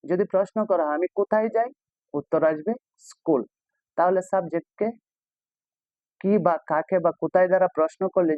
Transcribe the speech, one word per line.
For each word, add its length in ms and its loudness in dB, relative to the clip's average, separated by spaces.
যদি 200 -2
প্রশ্ন 400 -2
করা 200 0
হয়, 100 -2
"আমি 200 -2
কোথায় 340 0
যাই?" 220 -2
উত্তর 300 -2
আসবে 300 0
স্কুল। 480 -2
তাহলে 260 2
সাবজেক্টকে 680 -4
কি 180 2
বা 200 2
কাকে 320 -2
বা 120 0
কোথায় 360 0
দ্বারা 200 2
প্রশ্ন 420 -2
করলে 280 2